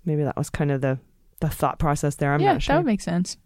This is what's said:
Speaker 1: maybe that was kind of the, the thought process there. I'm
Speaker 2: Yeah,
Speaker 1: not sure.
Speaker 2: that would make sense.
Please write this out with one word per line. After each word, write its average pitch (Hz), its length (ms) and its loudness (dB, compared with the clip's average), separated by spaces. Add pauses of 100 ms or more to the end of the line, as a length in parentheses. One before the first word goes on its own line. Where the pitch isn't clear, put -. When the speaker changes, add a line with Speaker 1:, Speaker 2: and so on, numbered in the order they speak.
Speaker 1:
maybe 151 180 0
that 139 140 -2
was - 140 -2
kind 147 200 0
of 135 120 0
the, 131 160 0 (420)
the 160 80 0
thought - 300 -2
process 147 380 0
there. 143 180 0
I'm 147 80 2
Speaker 2:
Yeah, 392 100 4
Speaker 1:
not 269 100 0
sure. 277 120 0
Speaker 2:
that 320 60 4
would 339 60 -2
make 208 140 0
sense. 180 460 -4